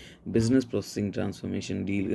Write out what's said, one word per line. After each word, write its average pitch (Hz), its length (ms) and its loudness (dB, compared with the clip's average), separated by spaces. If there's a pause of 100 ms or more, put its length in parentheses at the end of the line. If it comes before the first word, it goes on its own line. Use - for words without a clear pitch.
(360)
బిజినెస్ 117 360 4
ప్రాసెసింగ్ 101 440 -2
ట్రాన్స్‌ఫర్మేషన్ 98 720 -4
డీల్ 98 260 0